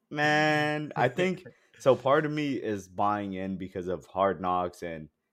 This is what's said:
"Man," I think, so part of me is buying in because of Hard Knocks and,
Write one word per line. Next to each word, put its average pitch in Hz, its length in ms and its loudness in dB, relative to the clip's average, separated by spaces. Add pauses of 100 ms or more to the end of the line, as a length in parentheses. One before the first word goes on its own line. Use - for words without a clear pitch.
(120)
"Man," 151 880 2
I 120 120 2
think, 180 380 -2 (300)
so 131 180 4
part 143 300 4
of 147 80 -2
me 147 220 -2
is 98 340 -4
buying 101 440 0
in 95 240 -6
because 92 300 -8
of 87 200 -4
Hard 92 340 0
Knocks 90 420 -2
and, 80 260 -10 (240)